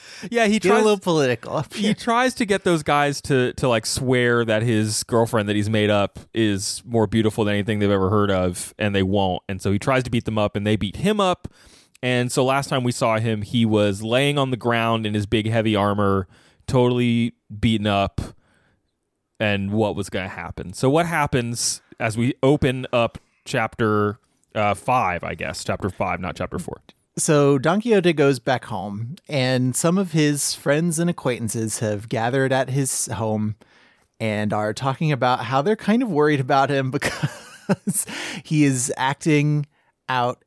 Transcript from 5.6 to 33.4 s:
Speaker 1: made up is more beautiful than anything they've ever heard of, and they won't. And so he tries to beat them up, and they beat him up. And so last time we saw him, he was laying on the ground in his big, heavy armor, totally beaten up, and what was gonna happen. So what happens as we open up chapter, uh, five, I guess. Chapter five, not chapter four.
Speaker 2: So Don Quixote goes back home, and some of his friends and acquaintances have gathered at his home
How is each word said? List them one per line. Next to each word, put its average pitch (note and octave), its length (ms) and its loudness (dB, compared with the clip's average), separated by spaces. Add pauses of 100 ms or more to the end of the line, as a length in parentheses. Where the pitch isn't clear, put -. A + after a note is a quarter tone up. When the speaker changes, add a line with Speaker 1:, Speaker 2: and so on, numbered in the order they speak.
Speaker 1:
made G#2+ 220 2
up G2+ 280 0 (140)
is G#2 540 0
more A2+ 200 2
beautiful A2 380 2
than G#2 100 0
anything G#2 240 -2
they've G2+ 120 2
ever F#2+ 180 2
heard G2+ 220 2
of, F#2 480 -2
and G2+ 160 0
they G2 80 2
won't. F#2+ 480 0
And F#2 100 -8
so G2+ 100 -2
he G2+ 80 0
tries C3 260 0
to A#2+ 60 -10
beat A#2 140 -2
them A2 140 -4
up, G#2 180 0
and G#2 100 -4
they G#2+ 100 2
beat G2 200 -4
him G#3 240 0
up. F3+ 280 -2 (540)
And B2 300 0
so C#3 100 2
last C3+ 280 0
time C3 140 -2
we B2 80 0
saw A2+ 260 0
him, A2 240 -2
he A#2 240 0
was G#2 360 2
laying C3+ 360 0
on C3+ 120 0
the B2 60 -4
ground A2+ 480 0
in G#2 80 -2
his G#2 140 0
big, G#2+ 240 0
heavy A2 260 2
armor, G2+ 500 2 (400)
totally B2 680 2 (260)
beaten A2 260 2
up, G2+ 340 0 (1160)
and G2+ 340 -2
what G#2 220 0
was G2 140 -6
gonna F#2+ 200 -6
happen. F2+ 440 -12
So C3 160 -2
what D#3+ 180 2
happens C#3 760 -2 (180)
as A2+ 160 -2
we A#2+ 160 0 (100)
open C3 520 2
up A#2 240 0 (260)
chapter, G#2+ 760 0 (340)
uh, G#2 180 2
five, G2 500 0
I E2 120 -6
guess. E2 300 -8
Chapter G2 260 -4
five, F2+ 300 -4
not F2 160 -8
chapter - 220 -8
four. - 220 -10 (360)
Speaker 2:
So C#3+ 420 4
Don D#3+ 220 0
Quixote G3 320 2
goes C#3 280 2
back B2+ 260 -2
home, G#2+ 480 -8 (140)
and B2+ 480 0
some F3 220 2
of F#3 140 -2
his D3 420 2
friends D#3+ 440 0
and E3+ 100 0
acquaintances A#2 720 -4
have G#2+ 300 -4
gathered B2+ 440 0
at C3 180 0
his C3+ 360 -2
home G#2+ 480 -2 (640)